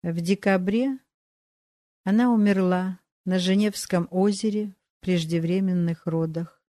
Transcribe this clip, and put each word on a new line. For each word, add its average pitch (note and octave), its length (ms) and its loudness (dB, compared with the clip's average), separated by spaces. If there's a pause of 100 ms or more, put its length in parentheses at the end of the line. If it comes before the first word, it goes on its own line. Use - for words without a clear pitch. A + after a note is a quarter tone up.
В E3+ 180 -4
декабре G3+ 760 0 (1040)
она A3+ 280 2
умерла F#3+ 680 2 (260)
на F#3 140 0
Женевском F#3+ 720 0
озере G3+ 600 0 (240)
в - 40 -20
преждевременных E3+ 1040 0
родах. E3 560 -4 (120)